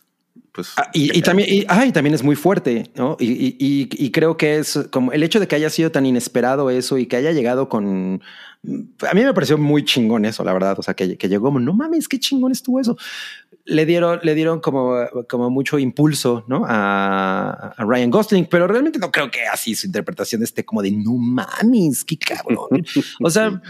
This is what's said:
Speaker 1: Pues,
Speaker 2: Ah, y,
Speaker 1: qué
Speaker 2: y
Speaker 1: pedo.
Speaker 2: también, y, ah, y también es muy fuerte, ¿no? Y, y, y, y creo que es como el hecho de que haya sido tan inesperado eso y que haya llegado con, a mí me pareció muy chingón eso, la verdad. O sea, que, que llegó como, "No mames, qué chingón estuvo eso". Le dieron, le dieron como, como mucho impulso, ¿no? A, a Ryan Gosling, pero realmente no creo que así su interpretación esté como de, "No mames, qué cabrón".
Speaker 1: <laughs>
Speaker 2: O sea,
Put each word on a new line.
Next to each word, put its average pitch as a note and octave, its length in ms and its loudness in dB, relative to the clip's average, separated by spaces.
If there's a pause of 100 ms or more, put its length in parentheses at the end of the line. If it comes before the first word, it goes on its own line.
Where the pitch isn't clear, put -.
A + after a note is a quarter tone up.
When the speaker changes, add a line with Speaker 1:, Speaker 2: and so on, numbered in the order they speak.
(520)
Speaker 1:
Pues, - 260 -12
Speaker 2:
Ah, C#3 160 -4
y, C#3+ 160 2
Speaker 1:
qué E3 80 2
Speaker 2:
y E3 40 4
Speaker 1:
pedo. - 20 -4
Speaker 2:
también, F#3 280 2
y, G3+ 160 2
ah, G3 160 4
y B3+ 80 4
también D3 220 2
es C#3+ 80 0
muy C#3+ 140 2
fuerte, C#3 600 0
¿no? B2+ 240 -2
Y, B2+ 60 0
y, B2+ 340 -2
y, C#3 320 0
y B2+ 200 -2
creo D#3+ 260 2
que D3+ 220 2
es D3+ 180 -4 (140)
como B2+ 200 0
el D3+ 120 2
hecho F#3 160 2
de F3+ 80 0
que D#3 80 0
haya D3+ 160 0
sido D#3+ 200 0
tan C#3 140 2
inesperado B2+ 640 0
eso B2+ 300 0
y A#2+ 80 -2
que B2+ 80 -2
haya C#3+ 160 0
llegado C3 380 0
con, F#2+ 520 -2 (880)
a F3+ 60 0
mí A3 80 6
me C4+ 100 4
pareció D3+ 240 2
muy D3 260 2
chingón A2 420 2
eso, A2 180 -4
la F#2 100 0
verdad. F#2+ 240 0
O F#2 60 -8
sea, F#2+ 100 -4
que, F#2 240 -2
que G2+ 100 -4
llegó G2+ 180 0
como, C#3 140 2
"No B2+ 140 0
mames, D#4 340 0
qué B3+ 120 -4
chingón C4 320 0
estuvo B3+ 280 -2
eso". A#3+ 180 -2 (680)
Le D#3 200 2
dieron, E3+ 380 2
le D#3 120 2
dieron D#3+ 240 0
como, C3 340 0 (360)
como B2 200 -2
mucho C3+ 300 0
impulso, C3+ 680 0
¿no? D#3 180 -2
A, G2 1120 0
a G#2+ 80 -4
Ryan B2 260 2
Gosling, G3 360 2
pero F3 200 2
realmente C#4 320 0
no F3 100 -4
creo C#3+ 220 0
que A#2 160 -6
así G#2 260 -4
su G2 140 -6
interpretación G2+ 560 -4
esté - 220 -6
como G#2+ 180 -4
de, G2 80 0
"No G#2+ 220 0
mames, C3+ 880 2
qué - 140 -6
cabrón". - 760 -2
Speaker 1:
<laughs> - 300 -2
Speaker 2:
O E3+ 80 4
sea, G#3 380 0